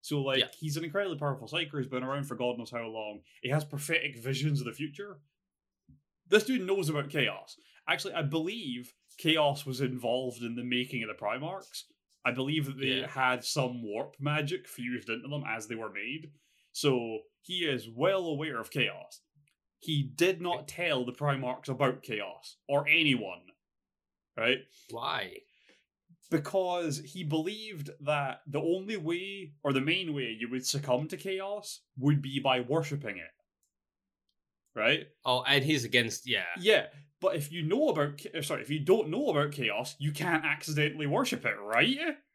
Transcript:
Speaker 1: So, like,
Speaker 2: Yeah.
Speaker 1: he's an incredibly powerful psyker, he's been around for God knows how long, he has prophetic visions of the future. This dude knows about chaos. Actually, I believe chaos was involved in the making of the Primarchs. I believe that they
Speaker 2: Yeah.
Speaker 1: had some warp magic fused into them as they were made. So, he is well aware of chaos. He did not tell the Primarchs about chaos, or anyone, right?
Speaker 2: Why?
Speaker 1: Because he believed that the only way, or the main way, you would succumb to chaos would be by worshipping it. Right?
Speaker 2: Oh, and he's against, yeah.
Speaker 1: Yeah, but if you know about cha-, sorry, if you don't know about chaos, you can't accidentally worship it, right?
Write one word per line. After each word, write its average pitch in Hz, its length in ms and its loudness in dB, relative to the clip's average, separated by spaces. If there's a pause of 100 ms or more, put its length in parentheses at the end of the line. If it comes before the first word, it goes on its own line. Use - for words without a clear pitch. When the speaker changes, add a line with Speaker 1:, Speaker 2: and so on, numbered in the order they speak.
Speaker 1:
So, 147 200 -2
like, 135 180 4
Speaker 2:
Yeah. 110 80 4 (120)
Speaker 1:
he's 156 180 -2
an 165 60 -4
incredibly 170 340 -2
powerful 139 300 -2
psyker, 156 300 -2
he's 127 100 0
been 127 160 -2
around 139 220 -2
for 131 100 -6
God 120 220 0
knows 113 140 -10
how 117 160 -6
long, 107 340 -8 (200)
he 127 80 -6
has 151 160 2
prophetic 147 520 -2
visions 135 420 0
of 117 60 -2
the 110 80 -6
future. 151 460 -8 (1080)
This 214 180 8
dude 254 200 2
knows 190 240 2
about 143 200 0
chaos. 113 480 0 (300)
Actually, 180 260 0
I 170 100 0
believe 156 680 -4 (240)
chaos 151 480 4
was 131 160 -4
involved 123 600 0
in 117 140 -4
the 120 80 -4
making 123 400 0
of 107 60 -6
the 104 120 -8
Primarchs. 147 600 -6 (420)
I 123 60 2
believe 143 340 0
that 135 120 -8
they 131 240 0
Speaker 2:
Yeah. 131 60 -6
Speaker 1:
had 127 360 2
some 123 400 -2
warp 110 360 -6
magic 151 480 -2
fused 120 420 -6
into 117 180 -4
them 143 180 -6
as 110 220 -6
they 113 80 -4
were 110 160 -6
made. 139 400 -8 (400)
So, 120 520 0 (180)
he 180 240 -6
is 117 240 -2
well 175 360 0
aware 147 340 -4
of 110 120 -8
chaos. - 500 -2 (580)
He 151 240 0
did 165 380 2
not 165 280 -4
tell 151 340 0
the 123 80 -4
Primarchs 131 560 -2
about 131 360 2
chaos, 104 520 -6 (120)
or 143 200 2
anyone, 123 640 2 (840)
right? 117 280 2 (240)
Speaker 2:
Why? 117 500 -4 (920)
Speaker 1:
Because 170 680 0
he 180 260 -10
believed 165 720 -4
that 143 480 -2
the 151 140 -2
only 190 360 0
way, 175 640 -6
or 139 120 2
the 135 80 4
main 165 320 0
way, 127 180 -2
you 113 180 -6
would 127 160 -4
succumb 143 440 2
to 190 80 -6
chaos 196 640 -6 (160)
would 143 240 4
be 135 180 -4
by 127 220 4
worshipping 143 560 -2
it. 85 140 -14 (1400)
Right? 120 320 4 (200)
Speaker 2:
Oh, 127 180 4
and 139 200 6
he's 147 200 4
against, 117 440 2
yeah. 101 180 2 (120)
Speaker 1:
Yeah, 180 300 6 (320)
but - 160 2
if 147 160 -2
you 170 100 -4
know 233 280 4
about 147 280 0
cha-, - 240 -8
sorry, 143 220 -4
if - 80 -12
you 156 80 0
don't 175 300 4
know 247 200 0
about 147 220 4
chaos, 120 480 -2
you 147 120 0
can't 160 340 0
accidentally 151 600 0
worship 180 400 0
it, 107 160 0
right? 240 560 2 (180)